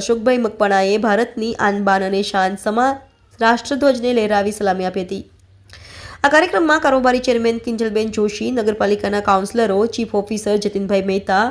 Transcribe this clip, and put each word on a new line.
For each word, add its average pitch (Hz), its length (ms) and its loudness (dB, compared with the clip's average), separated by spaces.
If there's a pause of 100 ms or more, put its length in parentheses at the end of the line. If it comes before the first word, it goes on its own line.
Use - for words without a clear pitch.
અશોકભાઈ 233 460 0
મકવાણાએ 202 520 2
ભારતની 226 640 -2
આન 202 180 0 (120)
બાન 190 180 2
અને 196 240 0
શાન 190 320 -2
સમા 233 240 0 (520)
રાષ્ટ્રધ્વજને 247 800 2
લહેરાવી 208 400 0
સલામી 185 320 0
આપી 185 160 -6
હતી. 196 160 -8 (1000)
આ 285 120 2
કાર્યક્રમમાં 320 500 4
કારોબારી 254 440 2
ચેરમેન 233 360 2
કિંજલબેન 220 540 -2
જોશી, 214 400 -2
નગરપાલિકાના 208 720 0
કાઉન્સિલરો, 196 500 2 (160)
ચીફ 226 200 -6
ઓફિસર 208 500 -2
જતીનભાઈ 196 440 -2
મહેતા, 196 420 0